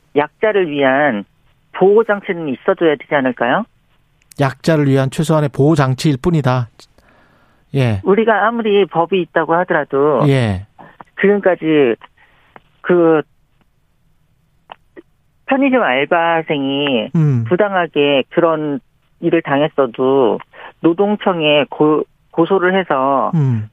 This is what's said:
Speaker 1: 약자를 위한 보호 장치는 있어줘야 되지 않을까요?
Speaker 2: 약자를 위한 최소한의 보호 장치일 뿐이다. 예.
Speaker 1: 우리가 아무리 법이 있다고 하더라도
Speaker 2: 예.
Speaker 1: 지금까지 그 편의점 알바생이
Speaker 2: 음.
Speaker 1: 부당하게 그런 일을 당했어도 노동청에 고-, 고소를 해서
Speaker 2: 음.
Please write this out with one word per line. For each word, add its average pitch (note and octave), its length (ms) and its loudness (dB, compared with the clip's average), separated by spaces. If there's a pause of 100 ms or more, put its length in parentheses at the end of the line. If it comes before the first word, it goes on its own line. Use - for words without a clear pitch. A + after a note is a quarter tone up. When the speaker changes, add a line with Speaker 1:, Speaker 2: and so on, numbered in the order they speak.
(160)
Speaker 1:
약자를 F#3 540 -2
위한 C3+ 540 0 (480)
보호 G#3 320 4
장치는 F#3 440 -6
있어줘야 D#3 480 -2
되지 - 180 -8
않을까요? C3 500 0 (760)
Speaker 2:
약자를 C#3+ 480 0
위한 C3+ 220 2
최소한의 D3+ 400 0
보호 D3 240 2
장치일 C3+ 440 0
뿐이다. B2+ 500 0 (1040)
예. A#2 300 0
Speaker 1:
우리가 G#3 420 2
아무리 G#3+ 400 0
법이 E3+ 360 -2
있다고 E3 340 -2
하더라도 D3+ 720 0
Speaker 2:
예. A2 380 0 (540)
Speaker 1:
지금까지 E3 720 2 (880)
그 E3 400 2 (2250)
편의점 C4 360 0
알바생이 C#3+ 1300 -2
Speaker 2:
음. C#3+ 340 0
Speaker 1:
부당하게 E3+ 840 0
그런 D#3 500 0 (400)
일을 E3 220 0
당했어도 C3+ 960 0 (420)
노동청에 E3+ 880 0
고-, D3+ 340 0 (260)
고소를 F#3 480 0
해서 C3+ 560 0
Speaker 2:
음. B2 380 -2